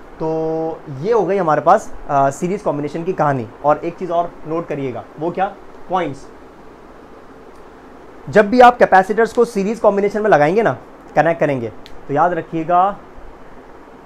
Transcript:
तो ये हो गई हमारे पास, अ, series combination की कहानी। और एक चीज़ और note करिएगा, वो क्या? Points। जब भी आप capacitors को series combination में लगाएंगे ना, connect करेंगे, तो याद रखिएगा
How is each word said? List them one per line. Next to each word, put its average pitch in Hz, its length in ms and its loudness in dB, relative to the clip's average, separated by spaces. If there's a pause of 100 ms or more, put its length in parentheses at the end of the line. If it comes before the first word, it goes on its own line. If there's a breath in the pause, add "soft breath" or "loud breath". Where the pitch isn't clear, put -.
(200)
तो 160 80 -4 (720)
ये 208 120 -2
हो 208 140 2
गई 196 100 0
हमारे 156 240 2
पास, 175 320 2 (180)
अ, 139 200 2
series 180 320 -4
combination 151 420 -4
की 185 80 -2
कहानी। 139 360 0 (160)
और 147 120 4
एक 165 220 -8
चीज़ 170 140 -8
और 170 180 -2 (160)
note 160 220 -6
करिएगा, 131 360 -6 (160)
वो 170 100 -4
क्या? 185 240 -4 (360)
Points। 170 360 -4 (2000)
जब 202 220 4
भी 247 100 4
आप 240 180 8
capacitors 202 540 4
को 240 120 2
series 220 360 -2
combination 202 420 0
में 214 80 0
लगाएंगे 165 320 4
ना, 139 160 0 (380)
connect 165 240 2
करेंगे, 135 280 -2 (400)
तो 139 60 -6
याद 170 180 2
रखिएगा 170 640 0 (1080)